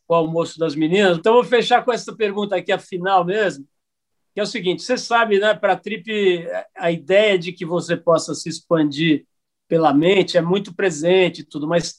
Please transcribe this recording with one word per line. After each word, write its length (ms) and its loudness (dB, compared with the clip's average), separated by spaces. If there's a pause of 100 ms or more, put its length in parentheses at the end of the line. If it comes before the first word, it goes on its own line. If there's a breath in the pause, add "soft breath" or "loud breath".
o 60 2
almoço 440 0
das 160 -2
meninas. 440 2
Então, 160 2
eu 80 6
vou 80 -8
fechar 340 2
com 80 0
essa 240 -8
pergunta 400 -2
aqui, 160 -2
a 60 0
final 480 0
mesmo, 400 -2 (680)
que 80 -6
é 20 -2
o 40 -2
seguinte: 360 -4
você 140 -2
sabe, 420 2
né, 140 2
pra 240 0
trip, 720 -4 (260)
a 160 -2
ideia 480 2
de 140 -8
que 140 -12
você 280 -4
possa 400 0
se 140 -10
expandir 800 0 (420)
pela 240 2
mente 460 2
é 20 6
muito 340 -2
presente 640 0
e 40 -18
tudo, 240 -10
mas 300 -2